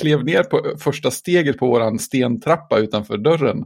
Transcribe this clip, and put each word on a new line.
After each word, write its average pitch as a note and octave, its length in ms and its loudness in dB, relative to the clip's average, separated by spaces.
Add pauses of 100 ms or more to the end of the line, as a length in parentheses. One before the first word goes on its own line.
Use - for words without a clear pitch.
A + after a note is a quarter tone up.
klev D3+ 240 2
ner F3 180 2
på D3 360 -2
första C#3+ 320 -2
steget E3+ 480 0
på B2+ 80 0
våran A2+ 320 2
stentrappa B2 800 0
utanför A2 400 -2
dörren. C#3 480 0